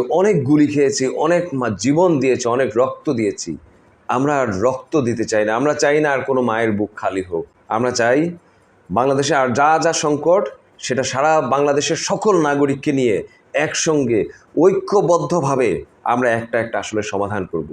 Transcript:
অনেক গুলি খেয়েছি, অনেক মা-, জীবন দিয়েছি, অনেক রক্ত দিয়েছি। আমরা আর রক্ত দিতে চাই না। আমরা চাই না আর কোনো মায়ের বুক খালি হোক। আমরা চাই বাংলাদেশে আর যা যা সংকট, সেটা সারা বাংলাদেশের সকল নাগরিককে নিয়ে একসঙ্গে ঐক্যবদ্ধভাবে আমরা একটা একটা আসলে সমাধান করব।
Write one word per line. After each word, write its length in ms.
অনেক 340
গুলি 220
খেয়েছি, 380
অনেক 260
মা-, 240
জীবন 320
দিয়েছি, 280
অনেক 280
রক্ত 340
দিয়েছি। 400
আমরা 320
আর 80
রক্ত 360
দিতে 280
চাই 200
না। 100
আমরা 200
চাই 260
না 100
আর 100
কোনো 220
মায়ের 300
বুক 240
খালি 260
হোক। 220
আমরা 220
চাই 280
বাংলাদেশে 440
আর 180
যা 180
যা 100
সংকট, 520
সেটা 240
সারা 380
বাংলাদেশের 560
সকল 460
নাগরিককে 500
নিয়ে 240
একসঙ্গে 680
ঐক্যবদ্ধভাবে 1120
আমরা 260
একটা 300
একটা 180
আসলে 240
সমাধান 440
করব। 260